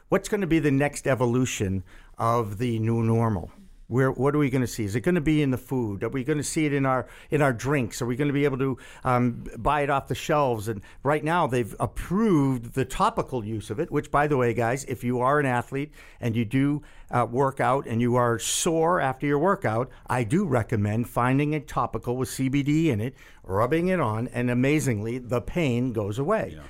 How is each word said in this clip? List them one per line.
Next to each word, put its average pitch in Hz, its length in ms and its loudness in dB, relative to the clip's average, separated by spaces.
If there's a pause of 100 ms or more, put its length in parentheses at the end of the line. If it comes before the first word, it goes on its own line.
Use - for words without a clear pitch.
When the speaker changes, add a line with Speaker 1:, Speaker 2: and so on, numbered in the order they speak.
Speaker 1:
What's - 220 2
gonna 202 180 0
be 165 120 4
the 147 120 2
next 139 360 0
evolution 120 760 0 (340)
of 113 400 0
the 117 220 -2
new 113 240 0
normal? 113 480 0 (380)
Where, 131 220 2
what 139 240 0
are - 20 2
we 143 140 2
gonna 127 160 0
see? 113 160 -6
Is 101 120 -4
it 123 60 -2
gonna 180 180 2
be 151 220 2
in 139 80 2
the 127 80 0
food? 110 460 -4
Are 113 60 -2
we 131 140 -4
gonna 147 200 -2
see 156 240 0
it 139 60 0
in 139 120 2
our, 131 220 0 (240)
in 147 100 2
our 139 100 4
drinks? 127 500 -2
Are 127 40 -2
we 123 100 -2
gonna 143 160 0
be 143 140 2
able 135 140 0
to, 135 180 -2 (260)
um, 123 420 0 (120)
buy 143 240 0
it 143 80 0
off 139 180 0
the 131 80 -4
shelves? 127 520 0
And 104 140 -6 (200)
right 147 220 0
now, 160 240 2
they've 120 320 -2
approved 139 960 0
the 131 100 0
topical 185 580 -2
use 107 280 -8
of 104 80 -4
it, 170 120 -6
which, 143 200 -2
by 143 160 2
the 147 100 2
way, 120 160 2
guys, 120 320 0
if - 180 -8
you 123 180 0
are 139 180 2
an 143 80 2
athlete 135 440 -2 (300)
and 113 140 -2
you 120 100 0
do, 139 380 0 (260)
uh, 123 200 0
work 131 300 0
out 127 280 2
and 113 120 0
you 120 160 2
are 120 220 4
sore 165 640 0
after 135 240 -2
your 143 140 2
workout, 135 500 0 (180)
I 127 160 0
do 151 220 2
recommend 110 640 0
finding 135 460 2
a 151 40 -4
topical 123 560 -4
with 127 140 -2
C 131 180 -2
B 139 140 2
D 151 300 2
in 104 100 0
it, 131 140 -6 (280)
rubbing 127 440 0
it 185 120 2
on, 113 280 0
and 123 240 -2
amazingly, 123 680 2
the 123 240 -2
pain 127 520 0
goes 104 260 -2
away. 143 360 -2
Speaker 2:
Yeah. 76 140 -16